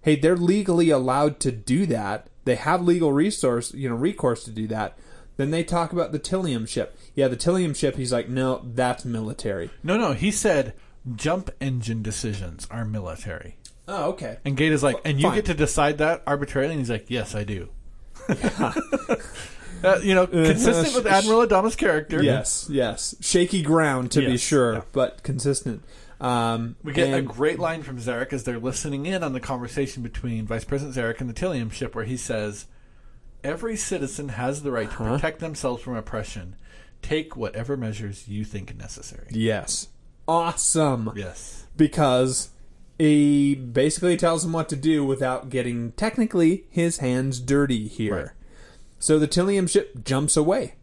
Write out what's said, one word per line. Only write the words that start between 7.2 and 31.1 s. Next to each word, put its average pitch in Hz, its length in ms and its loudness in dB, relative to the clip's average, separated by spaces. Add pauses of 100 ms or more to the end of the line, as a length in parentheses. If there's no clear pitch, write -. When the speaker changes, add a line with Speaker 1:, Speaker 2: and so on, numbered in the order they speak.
Speaker 1:
the 123 100 0
Tillium 175 380 2
ship, 139 200 0
he's 127 180 -4
like, 120 160 -2
"No, 131 320 0 (120)
that's 123 320 0
military." 107 640 -4 (140)
Speaker 2:
No, 180 140 2
no, 196 160 2
he 170 180 0
said 147 420 2 (420)
jump 170 340 -2 (120)
engine 117 400 -2
decisions 101 680 -6
are 113 140 -6
military. 90 680 -8 (320)
Speaker 1:
Oh, 170 220 -2
okay. 123 340 -8
Speaker 2:
And 139 140 -2
Gata's 151 260 4
like, 131 140 2
Speaker 1:
F-, - 80 -8
Speaker 2:
"And 143 140 2
you 170 80 4
Speaker 1:
fine. 139 80 2
Speaker 2:
get 214 100 2
to 170 80 2
decide 147 460 2
that 160 280 2
arbitrarily?" 143 460 0
And 147 80 -2
he's 120 80 -2
like, 113 200 -4
"Yes, 120 260 -4
I 104 80 -2
do." 98 260 -6 (600)
Speaker 1:
Yeah. - 500 0
Speaker 2:
<laughs> 269 360 -2 (680)
Uh, 190 180 6
you 190 140 4
know, 185 80 6
Speaker 1:
Uh, 180 40 2
Speaker 2:
consistent 165 600 4
Speaker 1:
sh-, 247 80 -2
Speaker 2:
with 254 100 2
Speaker 1:
sh- 202 60 4
Speaker 2:
Admiral 220 360 6
Adama's 202 280 4
character. 156 480 2
Speaker 1:
Yes, - 440 2
yes. 123 540 -2
Shaky 180 400 2
ground, 147 520 2
to 143 80 4
be 127 100 2
Speaker 2:
Yes, 120 80 2
Speaker 1:
sure, 123 340 4
Speaker 2:
yeah. 110 80 -4 (100)
Speaker 1:
but 127 300 0
consistent. 131 640 -2 (360)
Um, 117 640 -2
Speaker 2:
We 147 120 -10
get 165 160 4
a 135 80 2
Speaker 1:
and 135 100 -2
Speaker 2:
great 135 320 0
line 165 240 -4
from 131 160 -10
Zarek 120 340 -4
as 123 100 -6
they're 120 160 -4
listening 139 460 -4
in 185 180 -2
on 139 100 -4
the 127 60 -6
conversation 127 640 -6
between 113 460 -6
Vice 113 160 -4
President 139 340 -4
Zarek 117 240 -2